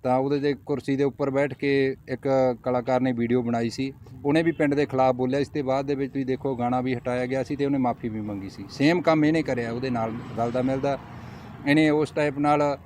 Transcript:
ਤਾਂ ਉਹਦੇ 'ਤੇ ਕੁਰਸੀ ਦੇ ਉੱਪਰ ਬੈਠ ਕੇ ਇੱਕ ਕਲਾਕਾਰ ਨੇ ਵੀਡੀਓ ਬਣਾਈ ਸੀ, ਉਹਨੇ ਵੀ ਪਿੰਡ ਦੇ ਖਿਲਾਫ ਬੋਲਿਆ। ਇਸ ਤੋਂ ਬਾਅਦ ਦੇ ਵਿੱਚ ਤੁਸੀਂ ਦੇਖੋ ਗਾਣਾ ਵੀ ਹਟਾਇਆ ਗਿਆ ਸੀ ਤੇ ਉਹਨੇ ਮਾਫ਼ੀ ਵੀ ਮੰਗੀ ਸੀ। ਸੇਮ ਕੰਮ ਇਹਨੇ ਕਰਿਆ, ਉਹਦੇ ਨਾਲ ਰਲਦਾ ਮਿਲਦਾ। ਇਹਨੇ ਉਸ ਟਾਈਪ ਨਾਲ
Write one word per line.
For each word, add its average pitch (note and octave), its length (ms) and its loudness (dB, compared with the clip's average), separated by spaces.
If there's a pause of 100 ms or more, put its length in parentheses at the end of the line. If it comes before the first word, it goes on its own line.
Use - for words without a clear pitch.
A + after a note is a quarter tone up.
ਤਾਂ B2+ 140 2
ਉਹਦੇ C#3 220 0
'ਤੇ C#3+ 140 0 (120)
ਕੁਰਸੀ C#3 300 -2
ਦੇ C#3 80 0
ਉੱਪਰ C#3 260 0
ਬੈਠ C3+ 240 0
ਕੇ C3+ 420 0 (140)
ਇੱਕ C3 540 2
ਕਲਾਕਾਰ B2+ 380 0
ਨੇ C3 100 2
ਵੀਡੀਓ A#2 300 2
ਬਣਾਈ A#2 280 -2
ਸੀ, C3+ 240 -6 (320)
ਉਹਨੇ D#3 180 2
ਵੀ E3 80 2
ਪਿੰਡ D3 220 0
ਦੇ C#3+ 120 2
ਖਿਲਾਫ C3 300 2
ਬੋਲਿਆ। C3 240 0
ਇਸ C#3 80 0
ਤੋਂ D3 160 -4
ਬਾਅਦ C3+ 220 0
ਦੇ C#3+ 100 -2
ਵਿੱਚ C3+ 180 -4
ਤੁਸੀਂ C3+ 120 -2
ਦੇਖੋ C3 300 -2
ਗਾਣਾ B2 260 0
ਵੀ B2+ 140 0
ਹਟਾਇਆ B2 300 -2
ਗਿਆ C3 180 -2
ਸੀ C#3+ 120 -4
ਤੇ C#3 100 0
ਉਹਨੇ C#3 120 0
ਮਾਫ਼ੀ B2+ 320 0
ਵੀ G#2+ 120 -6
ਮੰਗੀ G2 280 -8
ਸੀ। - 200 -14
ਸੇਮ D#3+ 320 2
ਕੰਮ D#3 240 4
ਇਹਨੇ D#3 180 2
ਕਰਿਆ, A#2+ 280 -2
ਉਹਦੇ B2+ 180 -4
ਨਾਲ A2+ 220 -2 (260)
ਰਲਦਾ A#2+ 240 0
ਮਿਲਦਾ। C3+ 380 0 (680)
ਇਹਨੇ D3+ 220 6
ਉਸ D3+ 220 2
ਟਾਈਪ D3 280 0
ਨਾਲ D3 460 4